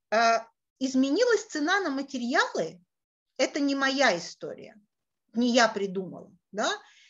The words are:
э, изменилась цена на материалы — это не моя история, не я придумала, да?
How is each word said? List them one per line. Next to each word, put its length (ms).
э, 280
изменилась 680
цена 360
на 80
материалы — 920
это 220
не 160
моя 420
история, 580
не 180
я 160
придумала, 640
да? 180